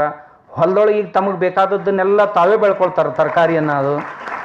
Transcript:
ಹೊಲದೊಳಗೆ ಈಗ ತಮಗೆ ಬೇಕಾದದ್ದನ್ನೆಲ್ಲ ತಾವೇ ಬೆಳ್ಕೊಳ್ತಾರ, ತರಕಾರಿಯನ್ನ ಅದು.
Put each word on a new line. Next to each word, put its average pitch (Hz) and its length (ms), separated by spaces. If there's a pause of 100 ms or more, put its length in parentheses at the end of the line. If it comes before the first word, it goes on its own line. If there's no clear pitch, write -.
(500)
ಹೊಲದೊಳಗೆ 208 500
ಈಗ 185 140
ತಮಗೆ 190 240
ಬೇಕಾದದ್ದನ್ನೆಲ್ಲ 196 880
ತಾವೇ 196 320
ಬೆಳ್ಕೊಳ್ತಾರ, 185 520
ತರಕಾರಿಯನ್ನ 156 600
ಅದು. 143 260 (480)